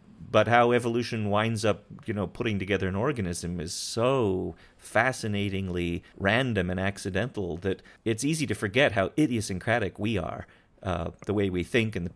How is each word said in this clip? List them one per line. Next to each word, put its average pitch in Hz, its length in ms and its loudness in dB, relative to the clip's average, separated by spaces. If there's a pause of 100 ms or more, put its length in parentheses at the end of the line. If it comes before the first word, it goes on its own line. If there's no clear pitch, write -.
(300)
but 107 180 6
how 120 240 6
evolution 117 580 0
winds 107 340 0
up, 104 200 2 (220)
you 107 80 -4
know, 101 120 -2
putting 110 320 -2
together 95 300 0
an 92 60 -2
organism 92 680 -2
is 80 140 -6
so 107 800 0 (220)
fascinatingly 98 1300 0 (160)
random 101 520 2
and 92 100 -2
accidental 95 760 -4
that 95 240 -2 (220)
it's 113 200 0
easy 151 220 0
to 101 80 -2
forget 117 380 2
how 95 260 2
idiosyncratic 110 800 0
we 107 180 -2
are, - 300 -6 (360)
uh, 85 280 -2 (160)
the 98 80 0
way 101 160 2
we 90 120 0
think 110 340 0
and 87 100 -4
the 87 100 -6